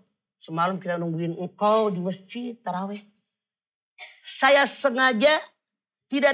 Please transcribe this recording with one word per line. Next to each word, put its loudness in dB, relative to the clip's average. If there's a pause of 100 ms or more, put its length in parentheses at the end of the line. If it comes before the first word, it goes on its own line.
(380)
semalam -4
kita -6
nungguin -4
engkau 0
di -6
masjid -8
taraweh. -8 (1160)
Saya 4
sengaja 2 (720)
tidak 2